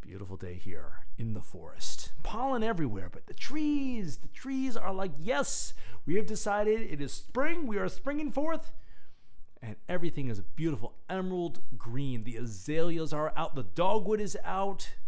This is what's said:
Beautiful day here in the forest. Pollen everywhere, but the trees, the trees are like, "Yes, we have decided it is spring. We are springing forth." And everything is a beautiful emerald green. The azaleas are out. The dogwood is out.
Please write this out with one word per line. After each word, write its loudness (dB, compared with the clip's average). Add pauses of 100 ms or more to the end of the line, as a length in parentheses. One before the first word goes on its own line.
Beautiful -12
day -10
here 2 (160)
in -2
the -2
forest. 2 (120)
Pollen -2
everywhere, -2
but -8
the -10
trees, 2
the 0
trees 0
are 6
like, 0
"Yes, -2 (320)
we 4
have 6
decided -2
it -2
is -4
spring. 2
We -2
are -4
springing -2
forth." 0 (920)
And -12 (120)
everything 2
is 0
a 0
beautiful -2 (160)
emerald -2 (140)
green. 0
The -2
azaleas 2
are -2
out. 0
The -2
dogwood 2
is -4
out. -2 (180)